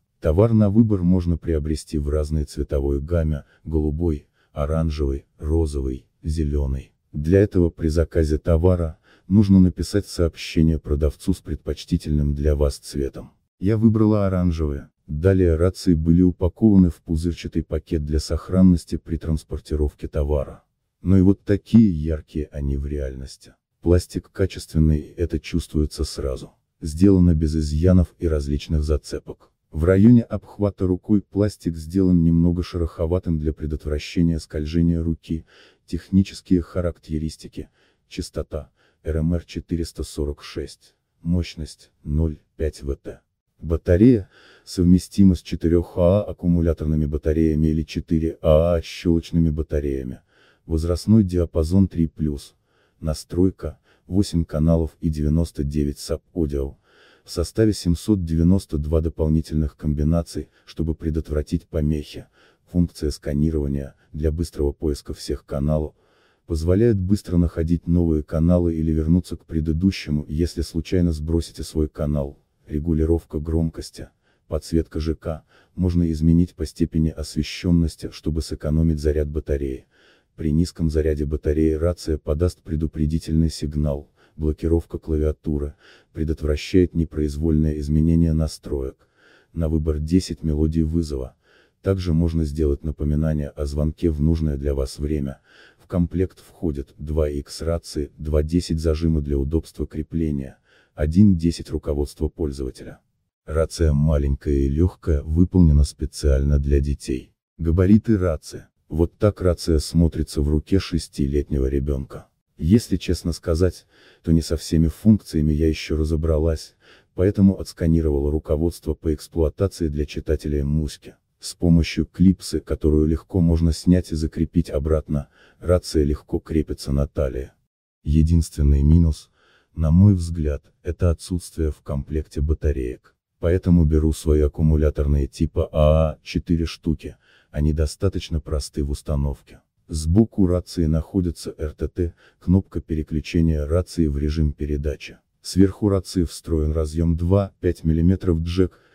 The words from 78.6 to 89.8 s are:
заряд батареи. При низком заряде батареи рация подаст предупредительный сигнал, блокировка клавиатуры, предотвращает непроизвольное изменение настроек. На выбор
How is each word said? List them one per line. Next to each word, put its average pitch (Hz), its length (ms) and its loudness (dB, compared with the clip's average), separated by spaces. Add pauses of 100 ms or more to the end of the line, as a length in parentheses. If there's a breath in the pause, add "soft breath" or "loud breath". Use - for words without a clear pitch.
заряд 73 280 0
батареи. 69 600 -6 (500 soft breath)
При 78 160 -2
низком 85 360 0
заряде 76 360 0
батареи 76 480 0
рация 80 440 -2
подаст 80 440 -2
предупредительный 80 880 -2
сигнал, 73 600 -4 (260 soft breath)
блокировка 80 640 -2
клавиатуры, 76 760 -4 (400 soft breath)
предотвращает 78 800 0
непроизвольное 78 840 -2
изменение 80 540 2
настроек. 76 720 -6 (440 soft breath)
На 82 160 -4
выбор 78 300 -2